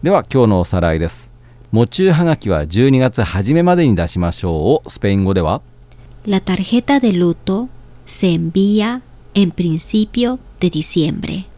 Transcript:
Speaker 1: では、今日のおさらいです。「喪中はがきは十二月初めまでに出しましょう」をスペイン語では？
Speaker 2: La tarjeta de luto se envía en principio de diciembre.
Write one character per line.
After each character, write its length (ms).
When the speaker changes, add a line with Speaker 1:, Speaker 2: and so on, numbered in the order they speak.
Speaker 1:
で 80
は、 220
今 120
日 60
の 120
お 20
さ 160
ら 140
い 60
で 100
す。 220
「喪 140
中 240
は 120
が 120
き 140
は 180
十 220
二 100
月 240
初 300
め 100
ま 120
で 120
に 80
出 120
し 120
ま 120
し 140
ょ 60
う」 20
を 20
ス 100
ペ 120
イ 40
ン 80
語 100
で 80
は？ 200
Speaker 2:
La 140
tarjeta 600
de 120
luto 560
se 280
envía 680
en 180
principio 880
de 100
diciembre. 760